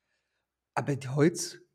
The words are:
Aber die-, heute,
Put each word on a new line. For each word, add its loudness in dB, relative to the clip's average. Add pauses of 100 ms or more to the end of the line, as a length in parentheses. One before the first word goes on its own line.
(720)
Aber -2
die-, -8
heute, 2 (160)